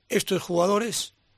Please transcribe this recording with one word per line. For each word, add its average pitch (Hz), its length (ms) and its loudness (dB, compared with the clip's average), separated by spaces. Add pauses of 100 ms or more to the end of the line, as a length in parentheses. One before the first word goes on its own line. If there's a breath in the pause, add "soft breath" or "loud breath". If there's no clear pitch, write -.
estos 190 320 0
jugadores 196 720 0 (240)